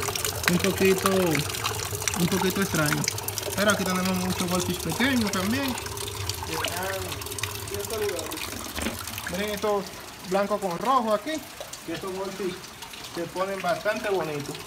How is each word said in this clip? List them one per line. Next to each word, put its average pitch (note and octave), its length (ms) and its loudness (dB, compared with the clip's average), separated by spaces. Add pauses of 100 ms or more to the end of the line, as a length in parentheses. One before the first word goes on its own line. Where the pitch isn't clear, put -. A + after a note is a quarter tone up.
(500)
Un F3 100 6
poquito, F#3+ 500 6
un - 1160 2
poquito F#3 340 2
extraño. D3+ 420 2 (500)
Pero G3+ 180 4
aquí F#3+ 120 2
tenemos F#3 320 2
muchos F3+ 340 0
goldfish F3+ 300 2
pequeños A3+ 500 2
también. A3+ 440 0 (720)
Que D#3+ 80 -4
están E3 320 -2 (840)
bien G3 140 -4
saludables. G3+ 580 -4 (920)
Miren G3+ 180 -2
estos G3+ 340 2 (460)
blancos G3+ 320 2
con F3 180 0
rojo A3 360 4
aquí. D4 180 -2 (520)
Que E3 100 -4
estos F#3+ 180 -4
goldfish F#3+ 420 -4 (580)
se E3+ 100 -4
ponen F#3+ 380 -2
bastante G#3 480 2
bonitos. D#3 460 0 (120)